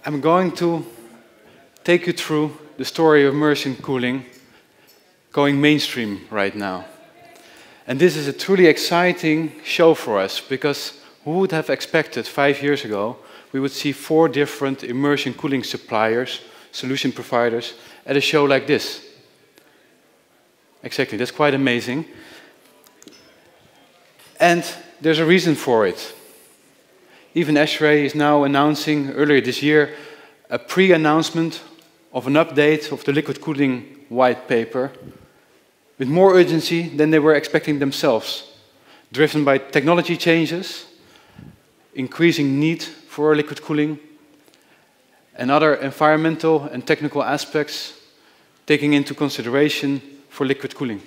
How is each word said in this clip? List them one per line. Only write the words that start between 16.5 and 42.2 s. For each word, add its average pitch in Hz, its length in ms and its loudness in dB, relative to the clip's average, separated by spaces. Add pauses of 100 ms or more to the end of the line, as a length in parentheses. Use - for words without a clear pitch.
solution 131 400 -4
providers, 120 640 -2 (320)
at 139 100 -2
a 143 60 2
show 147 240 2
like 139 200 2
this? - 400 -4 (1800)
Exactly, 127 340 -6
that's 123 140 -4
quite 147 220 0
amazing. 127 520 -2 (2250)
And 175 240 4 (380)
there's 156 180 2
a 165 60 2
reason 170 280 4
for 117 320 2
it. - 280 -6 (1200)
Even 156 200 0
eshrei 151 500 2
is 139 120 -2
now 147 300 4
announcing, 147 680 0
earlier 143 300 2
this 120 200 -4
year, 147 320 2 (560)
a 120 80 -4
pre-announcement 165 1040 2 (500)
of 127 140 -8
an 135 80 -2
update 151 580 2
of 135 120 -10
the 143 100 -2
liquid 143 280 -4
cooling 135 680 -4
white 123 380 0
paper 123 440 -2 (1080)
with 131 80 -4
more 185 260 6
urgency 165 540 2
than 151 240 2
they 156 80 6
were 151 160 4
expecting 151 420 -2
themselves, - 760 -2 (580)
driven 151 320 2
by 139 160 4
technology 160 580 0
changes, 165 680 -2 (1080)
increasing 139 640 0